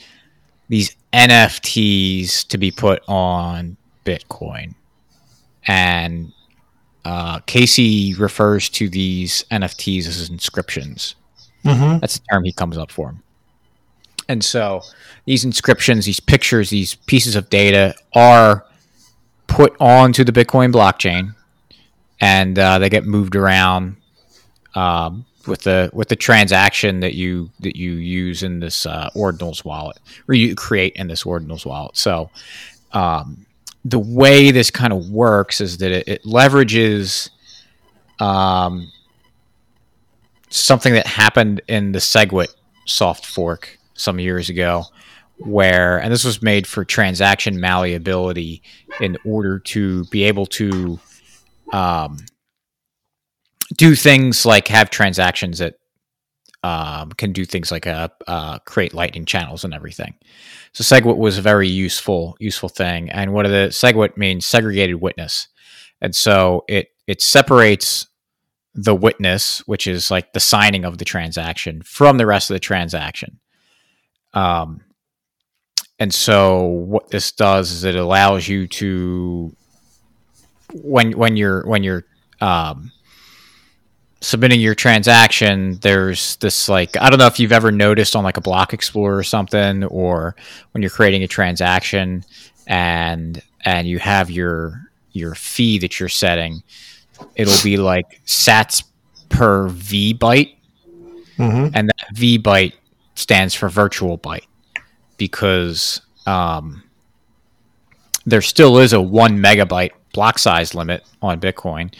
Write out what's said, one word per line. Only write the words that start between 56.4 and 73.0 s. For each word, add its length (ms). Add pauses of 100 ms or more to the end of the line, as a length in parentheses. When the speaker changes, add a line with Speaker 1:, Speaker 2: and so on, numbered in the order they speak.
Speaker 1:
um, 480
can 200
do 140
things 260
like, 160
uh, 220 (180)
uh, 320
create 340
lightning 300
channels 400
and 100
everything. 420 (580)
So 100
SegWit 340
was 200
a 40
very 280
useful, 720
useful 300
thing. 420
And 220
what 100
the 260
SegWit 480
means, 280
segregated 540
witness. 480 (540)
And 140
so 520
it, 220 (180)
it 140
separates 840 (640)
the 220
witness, 720
which 180
is, 240
like, 240
the 60
signing 460
of 120
the 80
transaction, 800
from 340
the 80
rest 240
of 60
the 40
transaction. 800 (920)